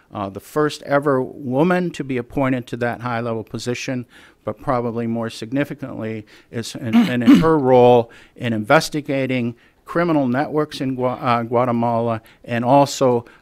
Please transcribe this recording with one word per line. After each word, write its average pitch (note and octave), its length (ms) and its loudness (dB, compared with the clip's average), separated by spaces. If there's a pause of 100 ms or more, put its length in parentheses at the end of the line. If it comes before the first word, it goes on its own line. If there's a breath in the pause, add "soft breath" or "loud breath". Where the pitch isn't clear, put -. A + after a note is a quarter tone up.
(140)
uh, G2+ 160 -6
the G2 100 -12
first - 440 -4
ever C#3 400 0
woman E3+ 680 0
to D#3 120 -10
be C3 140 -6
appointed B2+ 500 -2
to A#2+ 100 -10
that A#2 240 -4
high-level A#2 440 -6
position, B2 600 -6 (380 loud breath)
but - 180 -8
probably A#2+ 460 -4
more A2+ 240 -4
significantly A2 920 -8 (260 loud breath)
is - 240 -10
in, B2 200 -4
in D3 260 2
her E3 360 6
role B2 540 6 (240 loud breath)
in A#2 180 -4
investigating C3 1040 0 (280 soft breath)
criminal D#3+ 440 0
networks D3 520 -2
in C3 160 -4
Gua-, B2 240 -2
uh, A#2+ 240 0
Guatemala, A#2 800 0 (240 loud breath)
and A#2+ 180 -4
also, C3 600 2 (160 loud breath)